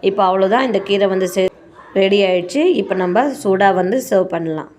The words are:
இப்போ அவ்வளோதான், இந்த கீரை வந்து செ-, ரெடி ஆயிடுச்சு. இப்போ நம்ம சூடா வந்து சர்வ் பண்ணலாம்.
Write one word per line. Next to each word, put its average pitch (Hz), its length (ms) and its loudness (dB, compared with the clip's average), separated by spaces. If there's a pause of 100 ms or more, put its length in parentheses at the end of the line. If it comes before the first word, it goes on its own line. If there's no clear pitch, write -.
(100)
இப்போ 196 200 -2
அவ்வளோதான், 190 400 0
இந்த 202 180 0
கீரை 202 260 2
வந்து 190 220 0
செ-, 185 160 0 (500)
ரெடி 196 180 2 (100)
ஆயிடுச்சு. 180 340 0 (180)
இப்போ 190 120 -4 (100)
நம்ம 185 220 0 (160)
சூடா 196 280 2 (120)
வந்து 190 180 -2 (100)
சர்வ் 185 260 0
பண்ணலாம். 160 440 -6